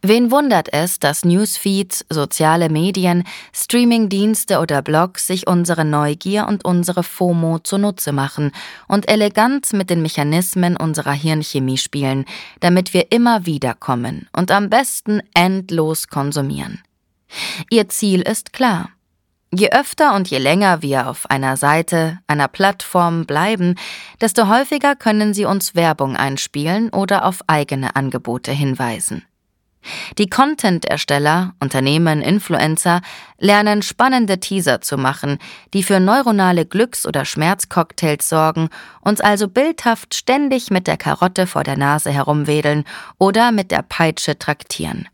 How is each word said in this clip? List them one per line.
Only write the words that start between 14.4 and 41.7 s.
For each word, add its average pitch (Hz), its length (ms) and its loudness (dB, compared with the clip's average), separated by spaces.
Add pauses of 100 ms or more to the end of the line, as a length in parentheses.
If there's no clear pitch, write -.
am 202 180 2
besten 214 520 0 (120)
endlos 175 760 0
konsumieren? 143 720 -4 (880)
Ihr 226 180 2
Ziel 190 340 0
ist - 300 -4
klar. 196 380 0 (680)
Je 190 140 2
öfter 285 460 2
und 190 140 -2
je 131 100 -2
länger 165 420 2
wir 135 260 0
auf - 220 -10
einer 135 280 -2
Seite, 160 680 0
einer 147 220 0
Plattform 175 800 0
bleiben, 180 500 0 (440)
desto 226 280 2
häufiger 269 480 2
können 214 400 0
sie 202 100 -2
uns - 300 -2
Werbung 156 420 0
einspielen 147 720 -2
oder 196 360 0
auf 185 200 -2
eigene 143 500 0
Angebote 127 560 -4
hinweisen. 131 720 -4 (920)
Die 208 120 0
Content-Ersteller, 175 1300 0
Unternehmen, 147 600 2
Influencer 170 800 0 (360)
lernen, 208 440 4
spannende 233 580 0
Teaser 170 420 0
zu - 160 -4
machen, 139 400 -2 (360)
die 196 100 0
für 196 160 2
neuronale 196 680 2
Glücks- 233 400 -2
oder 143 200 -4
Schmerzcocktails 160 1040 -2
sorgen, 160 420 2 (320)
uns 208 200 0
also 208 260 2
bildhaft 254 680 -2
ständig 262 560 0
mit 185 160 0
der 160 100 -2
Karotte 180 500 0
vor 147 160 -4
der 139 140 -4